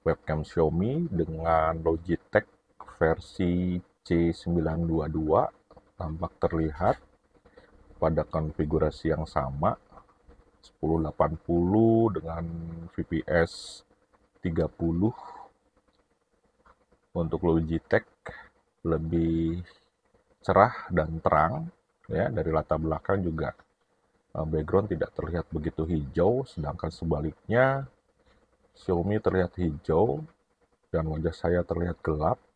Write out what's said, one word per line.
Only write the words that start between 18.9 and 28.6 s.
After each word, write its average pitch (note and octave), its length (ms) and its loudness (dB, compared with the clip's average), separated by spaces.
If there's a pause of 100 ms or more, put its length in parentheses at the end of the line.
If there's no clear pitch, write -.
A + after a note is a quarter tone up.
cerah G2 480 4
dan D#2+ 320 0
terang, E2 480 2 (400)
ya, A2+ 240 -2
dari E2+ 160 -2
latar D#2 320 0
belakang D#2+ 400 -2
juga, D#2+ 320 -2 (800)
eh, D#2 160 -4
background D#2+ 400 0
tidak E2 240 -4
terlihat E2 400 -4
begitu D#2+ 320 -4
hijau, F2 640 0
sedangkan D2+ 400 -6
sebaliknya G#2 960 0 (960)